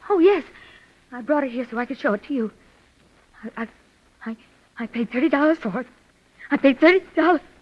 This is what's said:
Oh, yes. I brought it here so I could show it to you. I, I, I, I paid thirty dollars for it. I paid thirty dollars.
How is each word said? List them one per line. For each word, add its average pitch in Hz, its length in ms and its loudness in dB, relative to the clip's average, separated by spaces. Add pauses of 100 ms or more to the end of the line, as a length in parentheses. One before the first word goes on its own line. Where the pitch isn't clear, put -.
Oh, 403 100 0
yes. 359 240 4 (680)
I 247 100 -16
brought 294 220 -2
it 262 80 -4
here 240 180 -8
so 226 80 -8
I 240 80 -4
could 240 140 -12
show 240 140 -2
it 208 100 -6
to - 100 -10
you. 226 180 -4 (920)
I, 226 200 -12
I, 220 40 -10 (580)
I, 226 120 -12 (420)
I 233 80 -8
paid 233 240 -6
thirty 254 180 0
dollars 294 280 2
for 214 240 -6
it. 240 60 -12 (640)
I 277 60 0
paid 269 220 4
thirty 359 220 6 (140)
dollars. 320 260 2 (200)